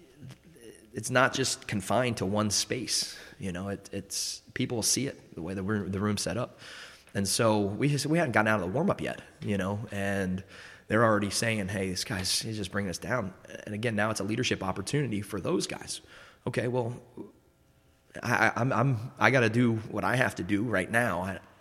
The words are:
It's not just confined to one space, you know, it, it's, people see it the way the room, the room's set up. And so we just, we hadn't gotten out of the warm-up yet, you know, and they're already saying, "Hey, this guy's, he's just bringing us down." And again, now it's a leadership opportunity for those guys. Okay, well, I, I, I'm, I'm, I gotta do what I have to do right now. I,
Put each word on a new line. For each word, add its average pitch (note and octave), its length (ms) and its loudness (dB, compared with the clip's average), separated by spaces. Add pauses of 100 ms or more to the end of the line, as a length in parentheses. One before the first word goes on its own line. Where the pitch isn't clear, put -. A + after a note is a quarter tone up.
(960)
It's B2+ 160 -6
not B2+ 240 6
just - 340 -2
confined A2 480 2
to G2 100 0
one G#2 240 2
space, - 640 -2 (220)
you F#2 140 -4
know, F#2 160 -6
it, G2 240 -6
it's, - 500 -6 (120)
people B2 280 -2
see B2+ 240 2
it - 280 -12
the - 80 -10
way F#2 120 -6
the G2 80 -4
room, G2 300 0
the G2 80 0
room's G#2 220 2
set - 140 -2
up. A#2+ 220 -6 (560)
And G2 140 0
so A2 320 4
we G#2 280 2
just, C#3+ 180 0
we D#3+ 120 2
hadn't D#3 140 2
gotten A2 160 6
out G#2+ 120 4
of - 20 -2
the F2+ 100 -2
warm-up D#3+ 280 0
yet, B1 200 -4 (220)
you G#2 160 0
know, G2 200 -2 (140)
and G2 500 -2 (460)
they're A#2 160 6
already G#2 260 4
saying, A2 380 0
"Hey, F#2+ 220 -2
this F2+ 120 -4
guy's, F#2 400 -2
he's A2 140 -6
just G2 160 -6
bringing G2+ 180 -2
us E2+ 80 -6
down." F#2+ 340 -2 (320)
And G#2 120 -6
again, A2 180 -2
now G#2 160 2
it's G#2+ 80 -4
a G2+ 60 -4
leadership G#2+ 360 0
opportunity G2+ 640 -2
for G#2 180 -6
those - 280 0
guys. - 320 -10 (480)
Okay, A#2+ 180 0
well, B2 340 -2 (1200)
I, A2+ 280 4
I, - 80 2
I'm, B2+ 160 2
I'm, A#2+ 440 0
I G#2+ 140 6
gotta B2 180 6
do A#2 280 4 (160)
what G2 100 -4
I G2+ 140 2
have A#2 200 2
to - 60 -4
do G2 220 2
right G2 260 0
now. G#2+ 300 2
I, F#2 180 -4 (220)